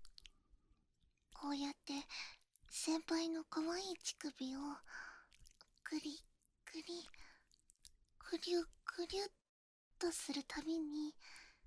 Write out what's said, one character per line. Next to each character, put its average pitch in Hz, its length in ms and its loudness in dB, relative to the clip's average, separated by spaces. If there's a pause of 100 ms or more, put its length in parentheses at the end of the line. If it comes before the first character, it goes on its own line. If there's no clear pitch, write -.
(1300)
こ 285 160 -2
う 285 60 2
や 285 140 2
っ 285 40 -4
て 277 320 -2 (640)
先 320 360 4
輩 330 220 4
の 330 160 2
可 - 160 0 (100)
愛 349 120 2 (100)
い 330 60 -4
乳 - 180 -2
首 262 400 -2
を、 269 40 -2 (1200)
ク 311 160 2
リ、 302 240 -2 (400)
ク - 140 -10
リ、 339 300 -4 (1080)
ク - 200 0
リ 349 160 2
ュ 339 120 6 (180)
ク - 220 0
リ 381 140 2
ュ 415 80 2
っ - 40 -20 (680)
と 349 120 4
す - 220 0
る 285 120 2
た - 180 -2
び 320 180 4
に、 302 340 0 (520)